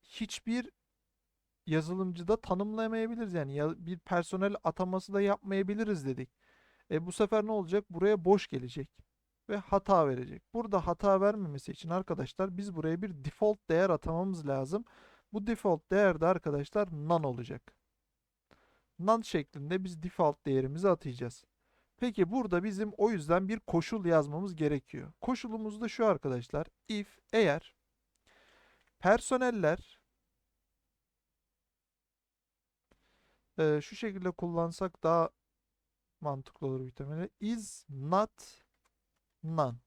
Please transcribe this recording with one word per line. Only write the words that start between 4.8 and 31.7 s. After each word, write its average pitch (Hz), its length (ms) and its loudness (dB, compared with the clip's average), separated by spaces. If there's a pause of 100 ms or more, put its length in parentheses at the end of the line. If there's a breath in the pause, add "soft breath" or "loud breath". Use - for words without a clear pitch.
da 196 80 2
yapmayabiliriz 196 880 0
dedik. 127 240 -6 (600 soft breath)
E, 160 160 -2
bu 180 60 -8
sefer 214 340 2
ne 220 60 -2
olacak? 196 380 0
Buraya 185 340 2
boş 196 220 6
gelecek 131 420 -8 (600)
ve 208 80 -2
hata 190 520 4
verecek. 131 340 -4 (120)
Burada 202 320 0
hata 190 340 4
vermemesi 196 520 0
için - 160 -12
arkadaşlar 185 680 -2
biz 202 160 -8
buraya 160 280 -2
bir 165 220 -8
default 214 460 0
değer 180 200 6
atamamız 165 580 -2
lazım. 139 360 -2 (480 soft breath)
Bu 208 140 -4
default 202 440 0
değer 185 300 6
de 160 60 4
arkadaşlar 170 680 0
none 156 340 0
olacak. 127 480 -8 (1200 soft breath)
None 214 240 2
şeklinde 160 640 -4
biz 170 180 -10
default 165 440 0
değerimizi 139 420 0
atayacağız. 127 560 -2 (520)
Peki 202 340 0
burada 202 340 0
bizim 208 280 -4
o 214 180 4
yüzden 180 380 2
bir 220 120 -2
koşul 185 440 -2
yazmamız 165 520 2
gerekiyor. 151 640 -2
Koşulumuz 220 600 -6
da 226 80 -4
şu 226 180 0
arkadaşlar. 147 600 0 (220)
If, 208 300 -6 (140)
eğer 175 440 2 (1200 soft breath)
personeller, 220 1000 2 (3500)